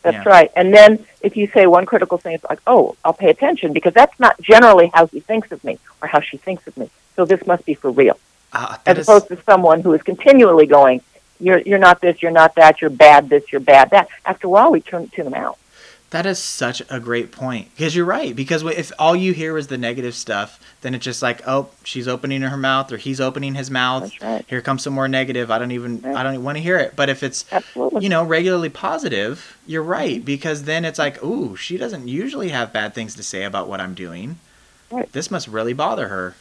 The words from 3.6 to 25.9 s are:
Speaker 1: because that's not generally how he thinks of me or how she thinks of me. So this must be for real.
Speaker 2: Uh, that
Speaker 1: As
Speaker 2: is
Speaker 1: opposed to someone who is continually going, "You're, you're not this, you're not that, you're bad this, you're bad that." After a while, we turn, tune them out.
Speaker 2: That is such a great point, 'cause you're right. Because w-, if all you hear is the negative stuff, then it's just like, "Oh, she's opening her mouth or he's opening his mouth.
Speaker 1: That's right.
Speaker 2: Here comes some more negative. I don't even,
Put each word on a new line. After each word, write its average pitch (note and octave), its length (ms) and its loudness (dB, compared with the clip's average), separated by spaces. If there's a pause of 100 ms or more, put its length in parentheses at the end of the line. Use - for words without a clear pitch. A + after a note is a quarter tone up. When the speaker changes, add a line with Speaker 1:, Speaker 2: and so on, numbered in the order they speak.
Speaker 1:
because D#3 200 -2
that's C4 240 4
not B3 240 2
generally G3+ 520 8
how E3+ 140 4
he - 120 -12
thinks A3 320 -8
of D#3 100 -14
me - 160 -10 (240)
or D#3 60 -12
how D3+ 140 -2
she - 160 -14
thinks F#3 300 -12
of D#3+ 100 -20
me. A#2+ 120 -14 (280)
So F3+ 80 0
this F3+ 200 0
must F3+ 200 -2
be D#3 80 -6
for C#3 180 -6
real. B2 260 2 (360)
Speaker 2:
Uh, - 320 -10
that F3+ 120 2
Speaker 1:
As - 40 -4
Speaker 2:
is D3+ 80 -2
Speaker 1:
opposed G#3 180 6
to F3+ 180 -12
someone F3 360 4
who F3+ 100 0
is D#3 100 2
continually F#3+ 680 4
going, C3+ 340 4 (400)
"You're, F3+ 180 2
you're G3 200 -2
not F3+ 200 6
this, F3 220 -2
you're E3+ 100 -2
not D#3+ 240 4
that, D#3 240 6
you're D#3 100 -4
bad D3 380 8
this, C#3+ 240 0
you're C#3 80 -6
bad C3+ 300 6
that." G3 180 2 (180)
After F#3+ 220 -8
a - 20 -4
while, A3 220 4
we E3 80 0
turn, E3+ 300 -10
tune E3 160 -10
them C3 80 -10
out. - 240 -10 (540)
Speaker 2:
That E3 140 -6
is F#3+ 140 -4
such - 500 -8
a C3 100 -12
great A#2 320 -8
point, B2 360 -12 (100)
'cause D#3 180 -6
you're F3 80 0
right. F#3 320 -6
Because D#3 260 -6
w-, D#3+ 140 -8
if E3+ 220 -10
all D#3+ 180 0
you F#3 160 -2
hear D#3+ 280 -6
is C#3 80 -12
the C3+ 100 -12
negative B2 380 -10
stuff, G#2 440 -10 (220)
then B2+ 140 -10
it's A#2+ 100 -14
just B2+ 160 -10
like, A#2+ 260 -6
"Oh, C3+ 200 -6 (160)
she's B2 240 -12
opening C3+ 340 -8
her C3+ 160 -8
mouth C3+ 340 -4
or A#2 60 -12
he's C3 240 -10
opening C3+ 320 -6
his C3+ 160 -10
mouth. B2+ 320 -4
Speaker 1:
That's - 200 -16
right. - 260 -10
Speaker 2:
Here B2+ 120 -8
comes C3+ 220 -6
some C#3 120 -8
more C3+ 140 -4
negative. C3 440 -6
I A2+ 80 -2
don't B2 100 -8
even, A#2+ 320 -10